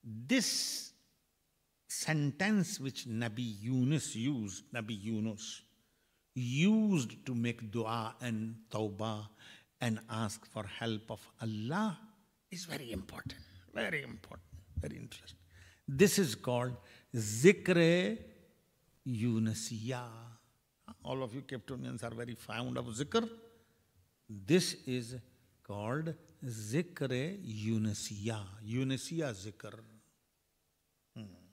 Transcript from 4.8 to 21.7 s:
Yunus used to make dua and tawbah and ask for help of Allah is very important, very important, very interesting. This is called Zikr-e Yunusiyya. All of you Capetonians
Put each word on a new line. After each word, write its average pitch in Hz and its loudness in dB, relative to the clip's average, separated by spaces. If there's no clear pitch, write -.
Yunus 110 -2
used 156 4
to 131 -2
make 117 0
dua 113 0
and 113 -4
tawbah 107 -2
and 113 2
ask 110 -2
for - -6
help 107 -4
of 110 -10
Allah 131 -2
is 175 -10
very 139 -8
important, - -8
very 127 -2
important, - -14
very - -6
interesting. - -14
This 151 8
is 131 4
called 123 0
Zikr-e 170 6
Yunusiyya. 113 0
All 131 -2
of 110 -6
you 139 -6
Capetonians 127 -8